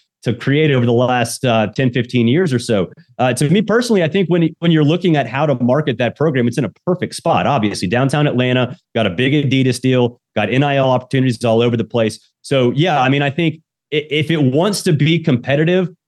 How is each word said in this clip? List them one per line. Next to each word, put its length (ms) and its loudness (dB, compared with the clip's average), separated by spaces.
to 120 -2
create 360 0
over 140 2
the 80 2
last, 520 0
uh, 240 2
ten, 240 -2
fifteen 340 0
years 260 2
or 60 0
so. 320 -2
Uh, 160 0
to 160 0
me 120 2
personally, 400 0
I 60 0
think 200 -2
when, 300 0
when 140 0
you're 120 4
looking 320 2
at 120 -2
how 180 -2
to 160 0
market 360 0
that 180 -2
program, 320 0
it's 100 -4
in 60 -2
a 80 -6
perfect 280 -4
spot. 320 -2
Obviously, 420 -2
downtown 380 0
Atlanta, 500 0
got 120 0
a 40 0
big 220 0
Adidas 480 0
deal, 400 0
got 160 -2
N 140 0
I 120 0
L 140 2
opportunities 540 -2
all 180 2
over 140 2
the 80 -2
place. 340 -2
So, 300 0
yeah, 280 0
I 80 2
mean, 140 0
I 80 0
think 320 -2
i-, 180 -2
if 200 -2
it 120 0
wants 400 0
to 100 0
be 260 2
competitive 720 0